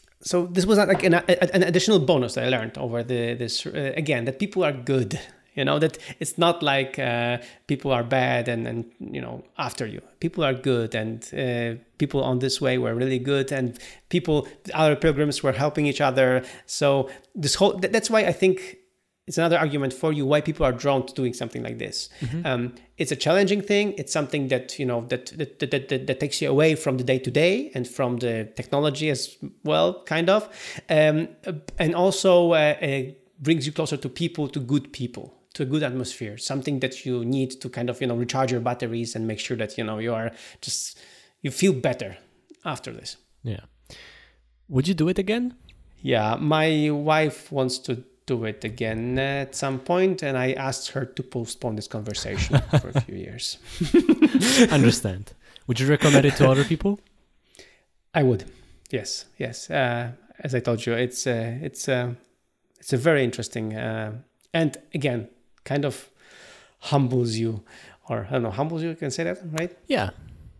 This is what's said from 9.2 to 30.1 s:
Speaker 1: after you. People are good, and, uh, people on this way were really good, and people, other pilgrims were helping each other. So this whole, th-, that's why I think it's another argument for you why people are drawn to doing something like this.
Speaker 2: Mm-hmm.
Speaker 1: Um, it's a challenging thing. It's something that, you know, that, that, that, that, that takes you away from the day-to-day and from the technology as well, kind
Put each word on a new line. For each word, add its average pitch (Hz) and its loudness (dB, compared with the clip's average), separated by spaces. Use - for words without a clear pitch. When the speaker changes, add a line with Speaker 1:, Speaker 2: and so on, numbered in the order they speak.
Speaker 1:
after 127 -6
you. 104 -10
People 165 -2
are 135 2
good, 120 0
and, 113 -4
uh, 120 -4
people 139 0
on 127 0
this 131 -2
way 127 2
were 117 0
really 127 0
good, 135 0
and 127 -2
people, 160 0
other 156 4
pilgrims 147 2
were 139 2
helping 147 0
each 139 -2
other. 131 4
So 139 2
this 147 0
whole, 196 4
th-, 180 -2
that's 220 2
why 220 4
I 185 2
think - 2
it's 151 -6
another 165 4
argument 143 0
for 156 0
you 147 0
why 147 4
people 151 -2
are 131 4
drawn 131 0
to - -14
doing 127 -2
something 117 -8
like 117 -8
this. 104 -8
Speaker 2:
Mm-hmm. 151 -4
Speaker 1:
Um, 123 -2
it's 160 -2
a 147 -2
challenging 190 4
thing. 202 0
It's - -8
something 147 -2
that, 131 -2
you 139 -2
know, 120 0
that, 123 -4
that, 151 -8
that, 135 -2
that, 135 -2
that 135 -2
takes 147 -2
you 147 -2
away 151 4
from 131 -2
the 123 -2
day-to-day 165 2
and 123 -4
from 123 -2
the 113 -2
technology 143 -2
as - -4
well, 165 2
kind 165 0